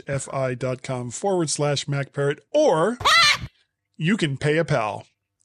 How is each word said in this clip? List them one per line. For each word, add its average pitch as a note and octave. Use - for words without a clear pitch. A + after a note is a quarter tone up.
F C#3
I C3
dot B2+
com B2
forward F3+
slash D3
Mac C#3
Parrot, C#3+
or A#3
you F3
can C#3+
pay D3+
a E3+
pal A2+